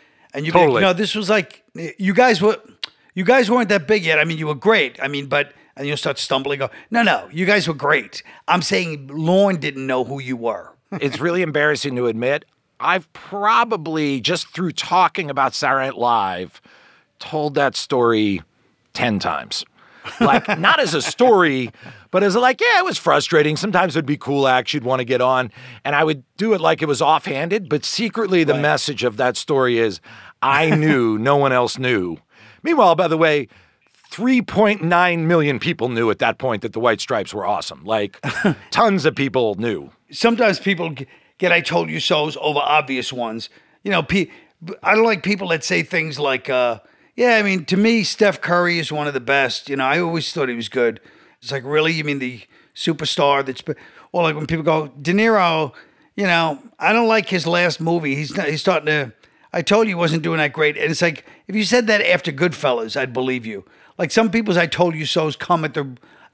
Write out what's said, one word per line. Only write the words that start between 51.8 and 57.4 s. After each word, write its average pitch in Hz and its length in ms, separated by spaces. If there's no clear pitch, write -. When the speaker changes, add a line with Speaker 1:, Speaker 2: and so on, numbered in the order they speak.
Speaker 1:
You 156 120
mean 143 160
the 127 220
superstar 143 680
that's 131 180
be-," 151 120
or 175 100
like 156 140
when 156 100
people 160 180
go, 156 240
"De 151 120
Niro, 185 600
you 196 100
know, 165 320
I 185 140
don't 226 160
like 220 220
his 175 160